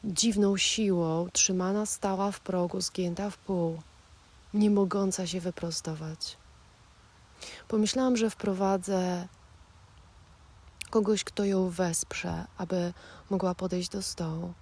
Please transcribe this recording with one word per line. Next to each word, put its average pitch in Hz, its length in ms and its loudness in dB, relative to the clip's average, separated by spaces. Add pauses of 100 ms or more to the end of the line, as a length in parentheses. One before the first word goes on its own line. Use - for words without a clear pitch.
Dziwną 202 540 2
siłą 175 760 2
trzymana 190 520 2
stała 196 460 -2
w - 80 -10
progu, 180 420 -2
zgięta 185 480 -4
w - 80 -12
pół, 165 440 -2 (720)
nie 208 160 6
mogąca 196 580 2
się 175 140 -4
wyprostować. 160 960 -6 (1300)
Pomyślałam, 240 500 2
że 220 120 2
wprowadzę 185 1000 0 (1600)
kogoś, 214 340 4
kto - 220 -2
ją 190 240 4
wesprze, 170 760 -2 (120)
aby 175 360 0 (360)
mogła 185 260 0
podejść 180 340 -2
do 196 120 -6
stołu. 170 600 -4